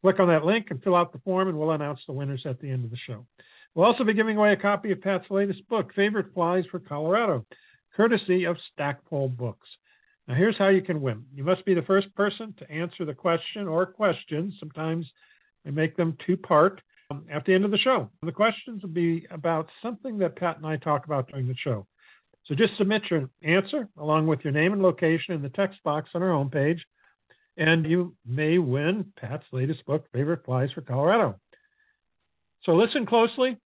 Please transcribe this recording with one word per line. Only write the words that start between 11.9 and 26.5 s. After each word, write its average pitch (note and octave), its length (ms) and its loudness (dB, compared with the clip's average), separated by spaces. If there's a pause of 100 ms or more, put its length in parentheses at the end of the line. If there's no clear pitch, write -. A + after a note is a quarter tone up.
person G3+ 420 -4
to D#3 140 -20
answer E3+ 340 -6
the D3+ 80 -6
question F3 540 -2
or E3 180 0
questions. F#3 760 -2
Sometimes D#3+ 460 -6 (600)
I - 20 -10
make D#3 260 0
them E3 300 0
two-part, F3+ 560 4 (300)
um, D3 200 -12
at D3 140 -6
the F#3+ 80 4
end F#3+ 100 4
of G#3 60 0
the G3+ 80 0
show. A3 320 0 (140)
The E3 80 -4
questions A3 500 -2
will F#3+ 80 -12
be E3 400 0
about D#3+ 400 -4 (140)
something A3 340 -8
that F3+ 180 -2
Pat E3 220 -4
and D#3 80 -14
I D#3 120 -4
talk G3 280 -2
about C#3 220 -4
during B2+ 200 -6
the B2+ 60 -4 (100)
show. G#2+ 220 -4 (600)
So D3+ 100 -6
just G3+ 200 2
submit G#3 360 0
your C#3+ 180 -2 (140)
answer G3 440 0 (120)
along D#3 260 2
with D#3 180 0
your D3 80 -4
name D#3+ 220 2
and G3+ 80 0
location E3+ 540 2
in C#3+ 80 -6
the C#3 60 -8
text G3 340 -4
box D3+ 320 -4
on F3 80 -2
our F#3 60 0
homepage, D3 500 0 (760)